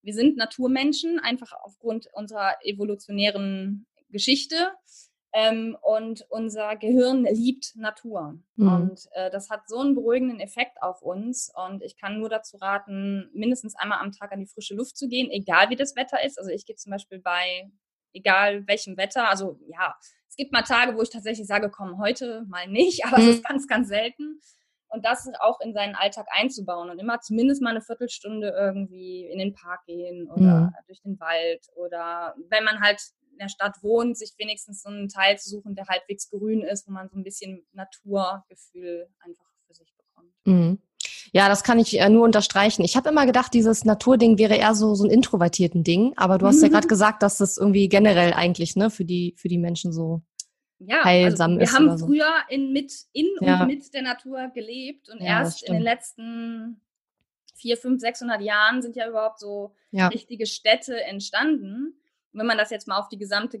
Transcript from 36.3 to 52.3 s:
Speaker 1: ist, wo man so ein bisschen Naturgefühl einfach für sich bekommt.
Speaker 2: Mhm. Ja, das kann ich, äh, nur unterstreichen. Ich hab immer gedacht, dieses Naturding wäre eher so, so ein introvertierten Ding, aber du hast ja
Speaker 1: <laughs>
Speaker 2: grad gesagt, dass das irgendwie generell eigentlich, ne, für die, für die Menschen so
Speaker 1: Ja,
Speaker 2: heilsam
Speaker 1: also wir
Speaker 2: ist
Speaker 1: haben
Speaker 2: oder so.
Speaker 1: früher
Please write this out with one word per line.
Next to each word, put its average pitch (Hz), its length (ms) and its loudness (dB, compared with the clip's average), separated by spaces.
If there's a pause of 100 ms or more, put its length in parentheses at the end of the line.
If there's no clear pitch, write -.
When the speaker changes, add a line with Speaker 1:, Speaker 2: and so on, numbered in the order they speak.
Speaker 1:
ist, 202 240 -8
wo 196 40 -16
man 190 180 -12
so - 80 -20
ein 185 60 -10
bisschen 190 480 -16
Naturgefühl 185 1400 -8 (120)
einfach 175 260 -20 (220)
für 170 60 -20
sich 165 220 -20
bekommt. - 360 -20 (140)
Speaker 2:
Mhm. 180 340 4 (540)
Ja, 196 160 6
das 202 140 2
kann 233 140 4
ich, - 220 4
äh, 202 100 6
nur 226 140 8
unterstreichen. 208 600 4
Ich 175 120 0
hab 254 100 0
immer 302 200 4
gedacht, 254 280 2
dieses 226 320 4
Naturding 226 520 6
wäre 214 180 6
eher 220 200 4
so, 214 200 2
so 196 80 2
ein 208 80 4
introvertierten 175 720 4
Ding, 196 320 2
aber 190 220 4
du 202 100 4
hast 311 140 8
ja 302 80 10
Speaker 1:
<laughs> 311 120 6
Speaker 2:
grad 339 60 2
gesagt, 214 340 4
dass 202 160 2
das 196 200 0
irgendwie 196 320 4
generell 196 440 6
eigentlich, 170 420 0
ne, 214 140 2
für 185 160 -4
die, 175 320 -4
für - 120 -6
die 175 80 0
Menschen 170 340 -2
so 165 300 -4 (580)
Speaker 1:
Ja, 220 240 0
Speaker 2:
heilsam 180 480 6
Speaker 1:
also 175 80 2
wir - 60 4
Speaker 2:
ist 262 100 4
Speaker 1:
haben 302 120 8
Speaker 2:
oder 170 100 2
so. 160 100 -4
Speaker 1:
früher 302 240 4 (180)